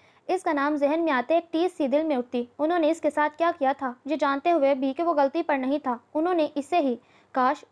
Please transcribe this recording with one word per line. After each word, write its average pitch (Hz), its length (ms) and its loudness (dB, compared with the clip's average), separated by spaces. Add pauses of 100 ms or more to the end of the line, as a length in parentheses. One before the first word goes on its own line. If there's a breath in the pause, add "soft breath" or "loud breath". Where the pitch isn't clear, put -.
(300 soft breath)
इसका 349 240 -2
नाम 294 240 0
जहन 285 220 2
में 330 120 0
आते 262 260 0
एक 339 140 -2
टीस 349 260 -2
सी 294 100 0
दिल 285 160 2
में 302 120 0
उठती। 247 340 -4 (100)
उन्होंने 320 300 2
इसके 320 200 0
साथ 302 200 0
क्या 330 220 -2
किया 277 220 0
था, 262 340 -8
ये 294 100 -2
जानते 277 320 0
हुए 285 260 4
भी 269 180 -2
कि 339 100 -4
वो 339 100 0
गलती 285 280 0
पर 311 160 0
नहीं 269 220 -2
था, 247 200 -4 (160)
उन्होंने 320 300 0
इसे 294 340 -2
ही, 254 200 0 (340 soft breath)
काश 269 380 0